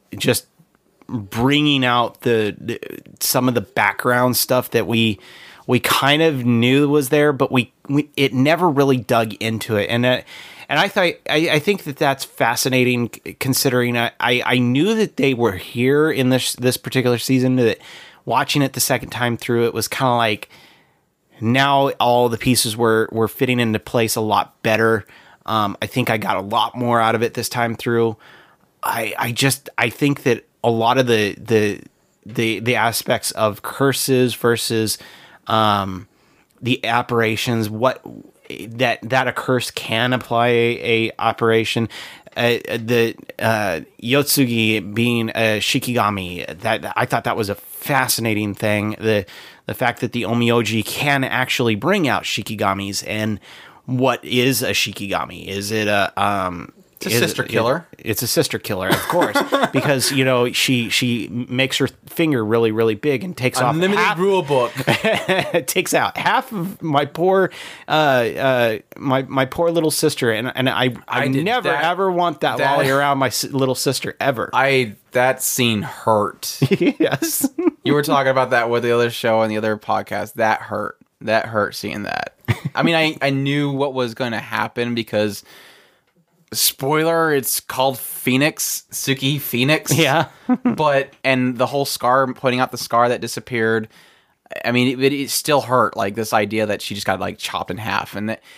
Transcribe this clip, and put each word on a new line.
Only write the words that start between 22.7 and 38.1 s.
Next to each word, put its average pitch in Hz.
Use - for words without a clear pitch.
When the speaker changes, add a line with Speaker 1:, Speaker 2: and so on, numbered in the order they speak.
Speaker 1:
were, 113
were 110
fitting 123
into 110
place 117
a 117
lot 107
better. 110
Um, 104
I 110
think 123
I 110
got 98
a 92
lot 110
more 120
out 113
of 113
it 117
this 117
time 117
through. 117
I, 110
I 117
just, 131
I 120
think 139
that 117
a 120
lot 113
of 127
the, 107
the, 107
the, 110
the 117
aspects 113
of 107
curses 127
versus, 113
um, 101
the -
apparitions, 113
what 110